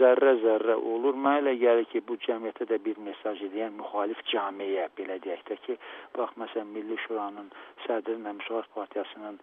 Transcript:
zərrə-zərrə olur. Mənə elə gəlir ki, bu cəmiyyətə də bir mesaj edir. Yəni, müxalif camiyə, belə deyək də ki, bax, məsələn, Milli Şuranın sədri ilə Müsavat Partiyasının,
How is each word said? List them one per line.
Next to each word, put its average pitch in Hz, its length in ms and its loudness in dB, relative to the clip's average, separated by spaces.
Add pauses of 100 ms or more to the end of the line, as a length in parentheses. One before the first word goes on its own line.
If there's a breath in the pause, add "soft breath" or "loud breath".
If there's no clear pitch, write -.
zərrə-zərrə 117 720 6
olur. 117 400 2
Mənə 139 300 2
elə 135 160 2
gəlir 117 320 6
ki, 110 160 0
bu 120 160 -4
cəmiyyətə 113 480 -4
də 107 100 2
bir 107 240 -4
mesaj 101 320 -6
edir. 101 220 -6
Yəni, 107 180 -6
müxalif 104 540 -4
camiyə, 98 560 -2 (100)
belə 95 240 -6
deyək 90 240 -6
də 104 160 -6
ki, - 160 -6 (380 loud breath)
bax, 120 260 -2
məsələn, 107 320 -6
Milli 110 300 -4
Şuranın 104 480 -6 (340 loud breath)
sədri 113 320 -2
ilə 104 220 -8
Müsavat 113 340 -4
Partiyasının, 104 680 -8